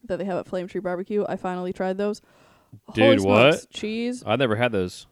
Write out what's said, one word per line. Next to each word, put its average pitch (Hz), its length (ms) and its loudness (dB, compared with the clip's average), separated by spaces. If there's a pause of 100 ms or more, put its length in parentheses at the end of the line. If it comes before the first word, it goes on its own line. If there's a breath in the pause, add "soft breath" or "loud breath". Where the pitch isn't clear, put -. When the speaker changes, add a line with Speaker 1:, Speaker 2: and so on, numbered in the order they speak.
Speaker 1:
that 185 140 -6
they 175 60 -6
have 185 140 -4
at - 80 -10
Flame 185 200 -8
Tree 185 140 -8
Barbecue. 190 480 -4
I 190 80 -6
finally 180 360 -8
tried 190 260 -4
those. 208 220 -4 (760 soft breath)
Speaker 2:
Dude, 110 100 4
Speaker 1:
Holy 110 140 8
smokes, 110 440 6
Speaker 2:
what? - 80 -20
Speaker 1:
cheese. 233 540 -6
Speaker 2:
I 107 120 0
never 120 200 0
had 120 160 0
those. 92 400 -4